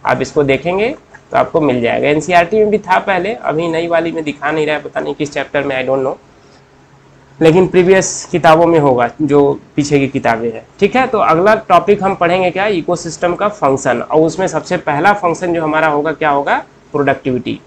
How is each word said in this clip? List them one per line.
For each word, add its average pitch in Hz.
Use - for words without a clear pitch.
आप 127
इसको 147
देखेंगे 180
तो 131
आपको 143
मिल 123
जाएगा। 117
एनसीईआरटी 170
में 214
भी 208
था 185
पहले, 196
अभी 170
नई 165
वाली 165
में 160
दिखा 143
नहीं 156
रहा 151
है, 147
पता 143
नहीं 147
किस 143
chapter 139
में, 131
I 127
don't 135
know, 135
लेकिन 165
previous 185
किताबों 165
में 165
होगा 123
जो 143
पीछे 143
की 135
किताबें 117
हैं, 110
ठीक 202
है। 254
तो 226
अगला 185
topic 190
हम 196
पढ़ेंगे 180
क्या, 190
Ecosystem 175
का 196
function, 135
और 156
उसमें 170
सबसे 156
पहला 160
function 175
जो 165
हमारा 156
होगा 151
क्या 151
होगा, 156
Productivity। 135